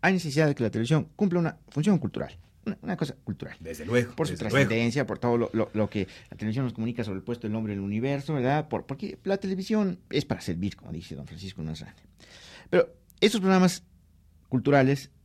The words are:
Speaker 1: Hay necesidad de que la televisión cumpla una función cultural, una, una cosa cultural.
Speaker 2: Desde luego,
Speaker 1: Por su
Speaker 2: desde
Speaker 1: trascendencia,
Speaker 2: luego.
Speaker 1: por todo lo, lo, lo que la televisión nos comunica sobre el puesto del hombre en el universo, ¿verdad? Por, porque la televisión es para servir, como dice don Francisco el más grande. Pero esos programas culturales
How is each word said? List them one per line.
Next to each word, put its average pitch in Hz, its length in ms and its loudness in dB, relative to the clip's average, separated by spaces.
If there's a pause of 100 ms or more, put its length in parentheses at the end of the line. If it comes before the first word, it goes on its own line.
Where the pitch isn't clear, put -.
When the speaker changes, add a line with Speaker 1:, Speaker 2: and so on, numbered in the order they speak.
Speaker 1:
Hay 185 100 4
necesidad 160 340 2
de 143 80 4
que - 80 -2
la 110 80 2
televisión 117 460 0
cumpla 180 220 2
una 165 200 -2 (120)
función 160 280 2
cultural, - 380 -4 (300)
una, 208 160 -6
una 180 160 -4
cosa - 160 -4 (100)
cultural. - 360 -8
Speaker 2:
Desde 80 260 -10
luego, 120 280 2
Speaker 1:
Por - 120 -2
su 92 80 -4
Speaker 2:
desde 87 120 -8
Speaker 1:
trascendencia, 117 540 2
Speaker 2:
luego. 127 80 0
Speaker 1:
por 110 120 -4
todo 120 180 2
lo, 117 160 0
lo, 110 180 0
lo 104 160 0
que 98 180 -2 (240)
la - 60 -16
televisión 110 300 -2
nos 120 80 -6
comunica 117 280 -4
sobre 104 140 -6
el 92 80 -10
puesto 113 240 -6
del 110 80 -2
hombre 110 160 -4
en 98 60 -4
el 98 80 -4
universo, 135 480 -2
¿verdad? 143 340 0
Por, - 160 -4
porque - 400 -10
la 196 140 0
televisión 190 600 -2 (120)
es 143 160 -2
para - 160 -6
servir, 92 340 -4
como - 160 -14
dice 80 220 -10
don 71 120 -12
Francisco 87 360 -12
el 78 60 -6
más 80 120 -8
grande. - 220 -18 (680)
Pero - 260 2 (280)
esos 214 180 4
programas 185 440 4 (640)
culturales 135 600 4 (140)